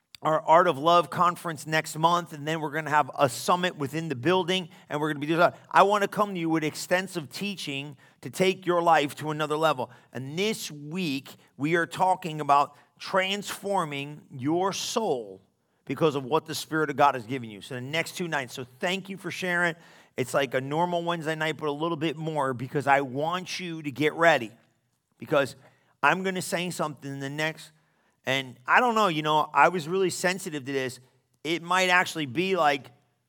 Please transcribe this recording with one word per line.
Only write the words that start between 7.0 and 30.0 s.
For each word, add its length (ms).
teaching 680
to 100
take 340
your 160
life 360
to 120
another 260
level. 360
And 260
this 320
week, 640
we 180
are 100
talking 560
about 340
transforming 1200
your 420
soul 680
because 320
of 80
what 240
the 80
Spirit 340
of 60
God 180
has 140
given 240
you. 100
So 140
the 60
next 360
two 100
nights. 280
So 100
thank 300
you 80
for 120
sharing. 460
It's 160
like 220
a 60
normal 420
Wednesday 320
night, 220
but 100
a 40
little 260
bit 200
more 380
because 320
I 140
want 580
you 240
to 80
get 240
ready. 360
Because 360
I'm 220
gonna 180
say 300
something 400
in 80
the 100
next, 420
and 380
I 140
don't 160
know, 100
you 160
know, 320
I 160
was 180
really 220